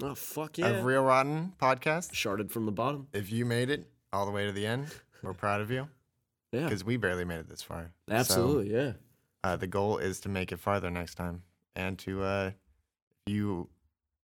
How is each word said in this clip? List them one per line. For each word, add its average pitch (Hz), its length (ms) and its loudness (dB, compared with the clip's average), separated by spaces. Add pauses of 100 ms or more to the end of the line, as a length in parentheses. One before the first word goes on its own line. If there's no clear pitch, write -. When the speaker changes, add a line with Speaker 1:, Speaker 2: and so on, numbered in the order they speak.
Speaker 1:
Oh, 135 120 -4
fuck - 440 -8
Speaker 2:
of 170 60 2
Speaker 1:
yeah. 117 200 4
Speaker 2:
Real 131 180 6
Rotten 143 580 4
Podcast. 139 520 2
Speaker 1:
Sharded 101 380 -2
from 113 160 -2
the 107 60 0
bottom. 131 400 -2
Speaker 2:
If 101 200 -4
you 117 120 0
made 120 260 2
it - 200 -4 (220)
all 101 140 2
the 101 60 -4
way 101 140 0
to 104 60 -2
the 101 140 -2
end, 131 220 -2 (340)
we're 95 120 -6
proud 104 260 0
of 107 100 -6
you. 131 220 -4
Speaker 1:
<laughs> - 60 -20 (540)
Yeah. 143 160 -2
Speaker 2:
'Cause 101 160 -2
we 117 120 0
barely 90 280 0
made 87 160 -4
it 78 80 -14
this - 140 -14
far. 82 280 -10 (180)
So, 104 60 0
Speaker 1:
Absolutely, 117 580 4
yeah. 127 200 2 (500)
Speaker 2:
uh, 92 140 2
the 92 100 -4
goal 101 320 0
is 92 220 -2
to - 80 -8
make 92 240 -2
it 85 80 -8
farther 101 280 0
next 87 280 -6
time. 87 260 -6 (320)
And 92 240 -4
to, 95 240 -4
uh, 98 300 0 (720)
if 101 80 -2
you 104 360 -2 (540)